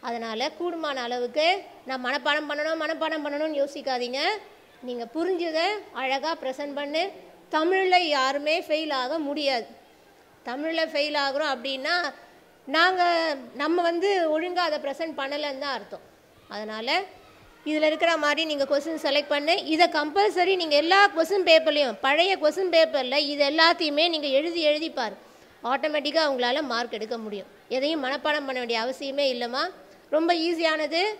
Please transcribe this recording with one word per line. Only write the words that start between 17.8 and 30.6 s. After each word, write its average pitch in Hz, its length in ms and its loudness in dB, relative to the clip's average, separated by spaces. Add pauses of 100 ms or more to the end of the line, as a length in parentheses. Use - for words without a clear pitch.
இருக்கிற 311 340 2
மாதிரி 294 280 2
நீங்க 294 200 0
கொஸ்டின் 294 380 -2
select 294 260 0
பண்ணு. 294 360 0
இதை 320 240 4
compulsory 349 680 2
நீங்க 320 200 2
எல்லா 370 320 6
கொஸ்டின் 349 360 2
பேப்பர்லயும், 302 560 6
பழைய 330 360 2
கொஸ்டின் 311 340 0
பேப்பர்ல 302 460 4
இது 285 340 2
எல்லாத்தையுமே 320 580 4
நீங்க 302 180 -2
எழுதி 311 340 0
எழுதி 302 300 0
பாரு. 220 240 -6 (500)
ஆட்டோமேட்டிக்கா 285 680 0
உங்களால 254 320 0
mark 240 300 -4
எடுக்க 226 260 -6
முடியும். 208 280 -10 (220)
எதையும் 277 360 -2
மனப்பாடம் 277 180 -4
பண்ண 294 300 -2
வேண்டிய 233 300 -2
அவசியமே 269 540 -2
இல்லைம்மா. 247 340 -4 (400)
ரொம்ப 330 240 2
ஈஸியானது. 320 680 0 (140)